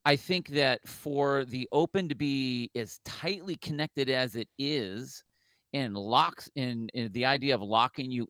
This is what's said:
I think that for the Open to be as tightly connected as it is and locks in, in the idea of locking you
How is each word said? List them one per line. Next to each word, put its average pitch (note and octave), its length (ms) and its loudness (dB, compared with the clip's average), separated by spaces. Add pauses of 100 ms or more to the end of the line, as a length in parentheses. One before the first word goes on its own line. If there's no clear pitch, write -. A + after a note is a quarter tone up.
I D3 100 6
think F3+ 340 -2
that C#3 380 2
for C#3 580 0
the B2+ 260 -6
Open E3 380 2
to C#3+ 60 -2
be C3 600 0
as A2+ 300 -6
tightly F#3 520 -4
connected D3 520 -2
as B2+ 260 0
it A2+ 120 -4 (100)
is B2+ 680 -4 (500)
and B2 220 -2
locks A#2+ 600 2
in, B2 380 -4
in A2+ 200 -4
the A#2+ 120 0
idea C3+ 300 2
of G2 60 0
locking A#2+ 500 2
you A#2+ 180 -2